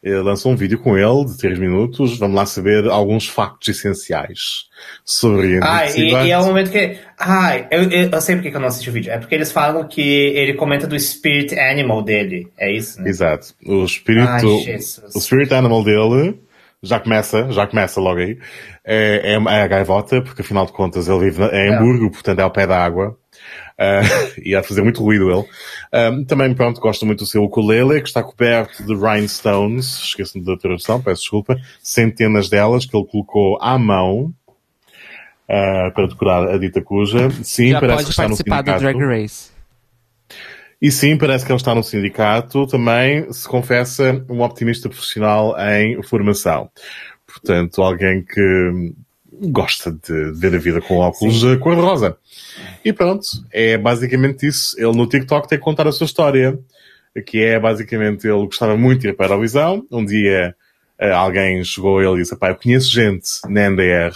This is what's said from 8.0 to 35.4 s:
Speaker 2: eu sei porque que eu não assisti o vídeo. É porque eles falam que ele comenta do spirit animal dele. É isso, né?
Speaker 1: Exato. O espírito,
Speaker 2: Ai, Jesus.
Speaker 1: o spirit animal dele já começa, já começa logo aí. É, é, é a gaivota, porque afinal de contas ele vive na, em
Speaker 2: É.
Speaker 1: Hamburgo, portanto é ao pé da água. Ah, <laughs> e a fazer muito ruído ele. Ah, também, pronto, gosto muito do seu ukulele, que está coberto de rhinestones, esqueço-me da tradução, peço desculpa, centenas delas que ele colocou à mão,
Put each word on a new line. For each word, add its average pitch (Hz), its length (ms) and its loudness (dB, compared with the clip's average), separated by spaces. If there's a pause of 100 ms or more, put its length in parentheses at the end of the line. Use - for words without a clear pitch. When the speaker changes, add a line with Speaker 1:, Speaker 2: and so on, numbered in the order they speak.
Speaker 2:
eu 160 100 -2
sei 180 160 0
porque 175 140 -6
que 147 60 -8
eu 139 40 -4
não 131 80 -2
assisti 120 220 -6
o - 20 -6
vídeo. 113 200 -6
É 117 60 -6
porque - 160 -6
eles 156 180 -2
falam 156 340 0
que - 140 -8
ele 143 540 2
comenta 143 320 -2
do 147 120 -4
spirit 143 600 -2
animal 131 440 0
dele. 98 460 -2 (100)
É 98 140 -2
isso, 107 280 -8
né? 95 100 -4
Speaker 1:
Exato. 87 440 -4 (100)
O 95 200 0
espírito, 113 440 2
Speaker 2:
Ai, 113 360 2
Jesus. - 500 -12
Speaker 1:
o 104 60 -4
spirit 131 340 2
animal 117 300 2
dele 117 540 2 (440)
já 101 160 -2
começa, 110 540 0
já 101 140 0
começa 101 340 -2
logo 92 200 0
aí. 101 160 -4 (480)
É, 107 500 2
é, 107 200 2
é 104 80 4
a 98 60 2
gaivota, 98 520 0
porque 127 220 -12
afinal 95 240 -2
de - 60 -14
contas 90 360 -4
ele 92 120 2 (100)
vive 80 80 -8
na, 101 160 2
em 101 160 2
Speaker 2:
É. 104 60 4
Speaker 1:
Hamburgo, 113 340 4
portanto - 300 -2
é - 20 4
ao 92 80 2
pé 98 160 0
da 90 180 2
água. 92 320 -2 (640)
Ah, 98 240 2
<laughs> - 420 0
e 98 100 -2
a 95 80 2
fazer 101 200 -2
muito 113 200 2
ruído 104 280 4
ele. 95 140 0 (480)
Ah, 117 180 2 (160)
também, 135 280 2
pronto, 120 260 0
gosto 110 260 -2
muito 107 140 0
do 104 60 -8
seu 104 180 0
ukulele, 113 580 2
que - 60 -10
está 120 140 -2
coberto 117 600 -2
de 107 100 -4
rhinestones, 104 1120 -2
esqueço-me 92 400 -8
da 92 120 -2
tradução, 95 440 -2
peço 98 220 -4
desculpa, 107 340 -2 (260)
centenas 110 680 0
delas 110 360 2
que - 120 -4
ele 98 100 0
colocou 101 560 0
à 127 160 2
mão, 107 540 0 (1160)